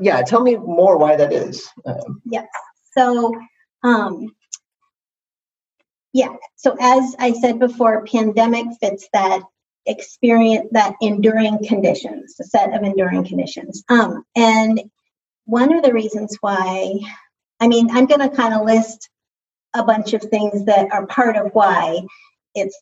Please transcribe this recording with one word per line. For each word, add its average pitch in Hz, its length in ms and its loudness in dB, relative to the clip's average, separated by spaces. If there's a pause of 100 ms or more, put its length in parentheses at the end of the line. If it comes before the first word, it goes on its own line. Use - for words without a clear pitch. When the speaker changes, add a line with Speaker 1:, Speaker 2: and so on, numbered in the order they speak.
Speaker 1:
yeah, 143 220 2
tell 233 200 2
me 247 140 2
more 180 400 2
why 151 200 4
that 147 160 2
is. - 360 -6 (160)
Um, - 400 -10
Speaker 2:
Yes. 226 220 -8 (500)
So, 240 360 0 (500)
um, 214 520 -2 (1800)
yeah. - 220 0 (220)
So - 240 0
as 254 380 2
I 247 140 0
said 233 260 0
before, 240 480 0
pandemic 226 600 0 (140)
fits 196 320 -4
that 190 300 0 (440)
experience, 226 840 0
that 202 280 2
enduring 214 640 0
conditions, - 720 -4
the - 80 -14
set - 300 0
of 220 80 -4
enduring 185 420 -2
conditions. - 640 -10
Um, 226 360 0 (100)
and 220 460 2 (640)
one 240 300 2
of 339 80 2
the 262 100 4
reasons 214 480 -4
why, 190 540 -4 (640)
I 233 80 2
mean, 233 220 2
I'm 254 160 4
gonna 285 280 2
kinda 226 280 0
list 220 480 0 (640)
a 233 100 -2
bunch 220 300 0
of 214 80 -4
things 208 420 -4
that 196 280 2
are 196 140 -4
part 233 300 0
of 208 160 -2
why 180 480 2 (540)
it's 196 280 -6